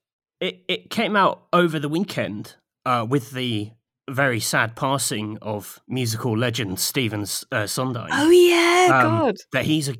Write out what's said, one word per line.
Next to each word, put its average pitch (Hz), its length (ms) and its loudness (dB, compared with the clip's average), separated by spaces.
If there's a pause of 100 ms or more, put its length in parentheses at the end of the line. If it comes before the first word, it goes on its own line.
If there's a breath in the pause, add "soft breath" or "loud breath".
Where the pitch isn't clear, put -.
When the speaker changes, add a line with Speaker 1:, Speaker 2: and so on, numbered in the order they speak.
(420)
Speaker 1:
It, 180 260 -8
it - 220 -8
came 214 260 -2
out - 280 2 (100)
over 175 240 2
the 147 100 -4
weekend, 117 680 -6 (280)
uh, 120 240 0
with 139 240 0
the 120 400 -4 (380)
very 131 300 0
sad 113 360 -2
passing 120 680 -4
of 104 460 -10
musical 117 480 -2
legend 117 440 -2
Stephen 110 420 -2
S-, - 300 -8
uh, 107 160 -2
Sondheim. 123 440 -6
Speaker 2:
Oh, 294 200 2
yeah, 349 580 6 (140)
Speaker 1:
Um, 110 160 2
Speaker 2:
God. 254 160 0 (160)
Speaker 1:
that 127 140 0
he's 151 220 0
a, 135 120 -6